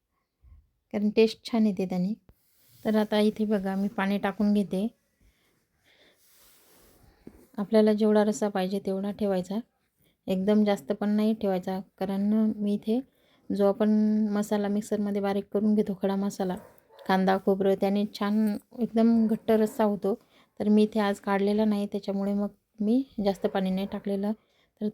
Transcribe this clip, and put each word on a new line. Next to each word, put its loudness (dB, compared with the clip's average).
कारण 0
टेस्ट 2
छान 2
येते -2
त्याने. -2
तर 0
आता 0
इथे 0
बघा -2
मी -2
पाणी -2
टाकून 0
घेते. -2
आपल्याला 4
जेवढा 4
रस्सा -2
पाहिजे -4
तेवढा -4
ठेवायचा, -4
एकदम 2
जास्त -2
पण -4
नाही 2
ठेवायचा, -4
कारण 0
मी -2
इथे -2
जो 4
आपण 2
मसाला -2
मिक्सरमध्ये -4
बारीक -2
करून 2
घेतो 0
खडा 0
मसाला, -4
कांदा, 2
खोबरं 2
त्याने 0
छान 0
एकदम 2
घट्ट -2
रस्सा 2
होतो. 0
तर 0
मी 6
इथे 0
आज -2
काढलेला 0
नाही, 0
त्याच्यामुळे -4
मग -2
मी 2
जास्त 0
पाणी -2
नाही -2
टाकलेलं, -4
तर -4